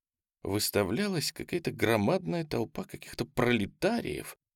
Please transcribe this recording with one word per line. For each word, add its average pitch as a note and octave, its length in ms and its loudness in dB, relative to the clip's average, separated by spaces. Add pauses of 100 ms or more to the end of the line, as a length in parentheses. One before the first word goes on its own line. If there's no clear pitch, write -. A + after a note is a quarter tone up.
(420)
выставлялась G#2 880 0
какая-то - 400 -4
громадная E3 720 2
толпа A#2+ 400 -4
каких-то - 420 -8
пролетариев, B2 1120 0 (200)